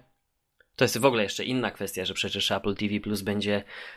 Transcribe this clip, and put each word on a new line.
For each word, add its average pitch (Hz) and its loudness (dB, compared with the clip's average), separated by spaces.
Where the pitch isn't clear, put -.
to 131 6
jest 113 0
w 117 2
ogóle 117 6
jeszcze 98 -2
inna 120 0
kwestia, 92 -6
że 95 -4
przecież 101 -2
Apple 101 0
T 104 -2
V 104 0
Plus 104 -2
będzie, 101 0